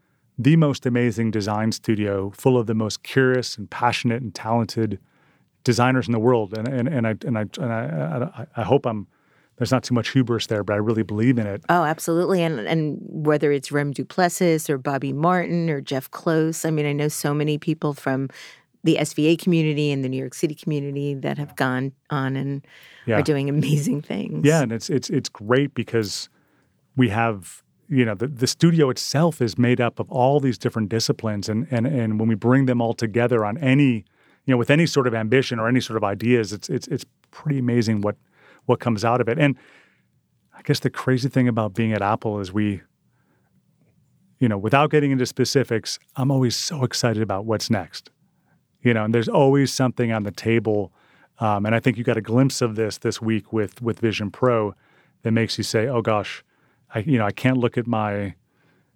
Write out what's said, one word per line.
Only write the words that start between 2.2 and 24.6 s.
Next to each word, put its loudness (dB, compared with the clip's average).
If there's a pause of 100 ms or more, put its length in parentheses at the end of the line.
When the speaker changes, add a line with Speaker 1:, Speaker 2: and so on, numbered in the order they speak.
Speaker 1:
full -2
of -2
the -2
most -4
curious 0
and -14
passionate -2
and -10
talented -2 (680)
designers 2
in 0
the 2
world. 2
And, -6
and, -2
and -2
I, 0 (140)
and -2
I, -2 (160)
and -4
I, -4
I, -10
I -2
hope 2
I'm, -4 (520)
there's -2
not 2
too 0
much 0
hubris 0
there, -2
but -2
I 2
really 0
believe 2
in -2
it. -8
Speaker 2:
Oh, 4
absolutely. 0
And, 0
and -2
whether 0
it's -4
Rem -2
Duplessis 0
or 0
Bobby -4
Martin 0
or -2
Jeff -6
Close, -2
I 0
mean, 0
I -2
know -2
so -2
many -2
people -2
from -4 (540)
the 4
S -2
V 0
A 4
community 0
and -2
the -4
New -4
York -8
City -4
community -4
that -4
have -8
gone -2 (180)
on -2
and -6 (400)
Speaker 1:
Yeah. 2
Speaker 2:
are 4
doing 0
amazing 0
things. -6
Speaker 1:
Yeah, 4